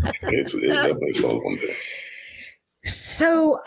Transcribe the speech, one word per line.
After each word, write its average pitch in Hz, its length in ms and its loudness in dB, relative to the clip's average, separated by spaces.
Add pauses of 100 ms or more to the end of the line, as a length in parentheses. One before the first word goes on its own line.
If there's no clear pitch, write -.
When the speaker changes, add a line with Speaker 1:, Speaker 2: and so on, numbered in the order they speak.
(220)
Speaker 1:
<laughs> - 20 -
Speaker 2:
It's, - 320 -2
it's 71 200 0
definitely 71 360 0
a - 100 0
fun 58 220 0
one 50 140 -4
there. - 180 -6 (1120)
Speaker 1:
So, 320 800 4